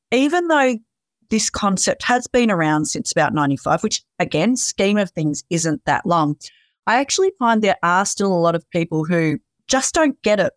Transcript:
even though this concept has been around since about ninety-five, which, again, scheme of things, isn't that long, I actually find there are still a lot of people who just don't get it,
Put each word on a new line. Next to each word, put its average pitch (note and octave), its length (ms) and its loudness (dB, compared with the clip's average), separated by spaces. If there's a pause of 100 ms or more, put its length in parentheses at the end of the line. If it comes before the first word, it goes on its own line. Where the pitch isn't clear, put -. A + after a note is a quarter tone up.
(120)
even D4+ 360 2
though C4+ 280 2 (540)
this A3 200 0
concept - 540 -2
has B3 220 0
been A#3+ 240 2
around D#3 360 0
since - 260 -6
about D3+ 220 0
ninety-five, C#3+ 480 0
which, - 200 -4 (160)
again, F3+ 380 0
scheme G#3 400 -2
of G3+ 140 -2
things, D3+ 400 -4
isn't D#3+ 340 -2
that C#3+ 220 -2
long, D#3 300 0 (500)
I A#3 140 2
actually F#4+ 380 0
find A#3 240 2
there G3 200 2
are F3+ 240 2
still G3 260 -2
a F3+ 60 2
lot E3+ 160 2
of E3+ 160 -6
people E3 340 -2
who D#3+ 340 0 (280)
just - 280 0
don't D#4 280 2
get G#3 180 2
it, D#3 160 -2